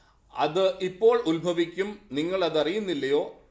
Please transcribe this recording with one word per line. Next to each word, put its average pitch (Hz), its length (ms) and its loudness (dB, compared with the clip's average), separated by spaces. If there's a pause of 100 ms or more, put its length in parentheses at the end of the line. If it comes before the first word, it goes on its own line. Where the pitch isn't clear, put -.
(360)
അത് 185 460 0
ഇപ്പോൾ 220 380 4
ഉത്ഭവിക്കും, 170 800 -2 (120)
നിങ്ങൾ 175 340 -2
അതറിയുന്നില്ലയോ? 156 880 0 (180)